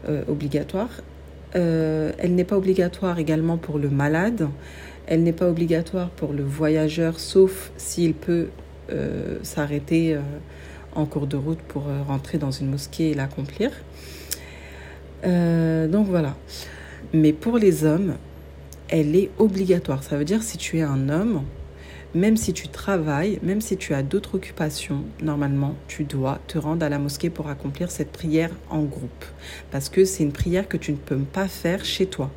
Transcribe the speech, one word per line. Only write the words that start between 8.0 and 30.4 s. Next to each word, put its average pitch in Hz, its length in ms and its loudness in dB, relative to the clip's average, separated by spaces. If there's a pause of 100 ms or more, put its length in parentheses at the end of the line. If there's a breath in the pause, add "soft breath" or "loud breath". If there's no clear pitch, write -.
peut, 170 340 0 (440)
euh, - 520 -4
s'arrêter, 151 720 0
euh, 143 60 -2 (720 loud breath)
en 156 120 2
cours 147 220 -2
de 139 100 -2
route 156 300 -2
pour, 143 200 -6
euh, 139 160 -2
rentrer 139 340 -2
dans 143 140 0
une 135 180 -2
mosquée 147 420 -2
et - 20 0
l'accomplir. 143 580 -2 (1500 loud breath)
Euh, 165 640 4
donc 202 200 4
voilà. 160 280 2 (800 loud breath)
Mais 156 180 8
pour 233 260 0
les 170 280 6
hommes, 160 300 4 (720)
elle 156 260 4
est 196 220 6
obligatoire. 185 680 4
Ça 147 140 -2
veut 147 80 2
dire 214 180 2
si - 140 -8
tu - 220 -2
es - 20 4
un 135 280 2
homme, 175 340 2 (720 loud breath)
même 214 240 6
si 196 160 0
tu - 160 -6
travailles, 165 720 0
même 190 160 2
si 208 160 -2
tu - 180 -4
as 139 80 0
d'autres 190 340 -2
occupations, 147 680 -4 (180)
normalement, 139 540 0 (140)
tu - 160 -4
dois 135 420 -2
te - 100 -4
rendre 156 280 0
à 143 40 2
la 143 80 0
mosquée 143 320 -2
pour 151 200 -6
accomplir 143 420 -4
cette - 220 -4
prière 165 380 0 (180)
en 156 140 0
groupe. 135 420 -6 (440 loud breath)
Parce 139 200 -4
que 190 160 6
c'est 185 180 0
une 143 80 2
prière 175 380 0